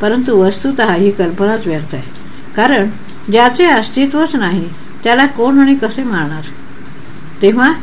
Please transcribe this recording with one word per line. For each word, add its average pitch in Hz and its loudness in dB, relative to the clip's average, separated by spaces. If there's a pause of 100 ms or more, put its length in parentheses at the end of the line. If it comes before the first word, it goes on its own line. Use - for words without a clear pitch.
परंतु 240 2
वस्तुतः 202 2
ही 196 2
कल्पनाच 196 -2
व्यर्थ 151 -4
आहे, 131 -8 (520)
कारण 254 2 (420)
ज्याचे 247 4
अस्तित्वच 285 0
नाही 180 -2 (340)
त्याला 247 4
कोण 277 2
आणि 277 6
कसे 262 -2
मारणार? 156 -4 (1000)
तेव्हा 247 4